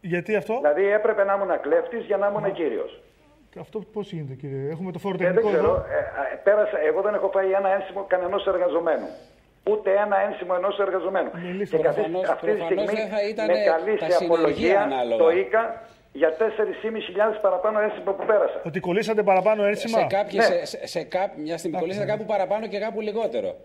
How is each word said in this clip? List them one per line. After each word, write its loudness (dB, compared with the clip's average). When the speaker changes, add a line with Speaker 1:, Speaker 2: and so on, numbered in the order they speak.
Speaker 1:
Γιατί -2
αυτό; -2
Speaker 2:
Δηλαδή, 2
έπρεπε 2
να 2
ήμουν 0
κλέφτης 0
για -2
να 0
ήμουν -2
Speaker 1:
Μα 0
Speaker 2:
κύριος. -4
Speaker 1:
Αυτό -10
πώς -8
γίνεται, -8
κύριε; -6
Έχουμε -6
το -8
φόρο -4
Speaker 2:
Ε, -4
δεν 4
Speaker 1:
τεχνικό 4
Speaker 2:
ξέρω. 4
Speaker 1:
εδώ. 4
Speaker 2:
Ε, -4
ε, -10
πέρασα, 4
εγώ 2
δεν 0
έχω 0
φάει 2
ένα 2
ένσημο -4
κανενός 0
εργαζομένου. 0
Ούτε 0
ένα 0
ένσημο -4
ενός -2
εργαζομένου. 0
Speaker 1:
Ναι, -10
λύση. -2
Speaker 2:
Και 2
καθ-, 2
Speaker 3:
Προφανώς, -2
Speaker 2:
αυτή -2
τη 2
Speaker 3:
προφανώς -2
Speaker 2:
στιγμή, -2
Speaker 3:
δεν -4
θα -2
ήταν -4
Speaker 2:
με 2
καλή 0
Speaker 3:
τα -2
Speaker 2:
σε 0
Speaker 3:
συνεργεία 2
Speaker 2:
απολογία, 2
Speaker 3:
ανάλογα. 0
Speaker 2:
το 8
ίκα 0
για 2
τέσσερις 0
χιλιάδες 0
παραπάνω 0
ένσημο -2
που -4
πέρασα. 2
Speaker 1:
Ότι -6
κολλήσατε 0
παραπάνω 4
ένσημα; 0
Speaker 3:
Σε 4
κάποιες, 2
Speaker 2:
Ναι. 0
Speaker 3:
σε, -12
σε -6
κά-, -4
μια -6
στιγμή -4
Speaker 1:
Α, -2
Speaker 3:
κολλήσατε -4
Speaker 1:
ναι. -4
Speaker 3:
κάπου -4
παραπάνω -2
και -6
κάπου -6
λιγότερο. -4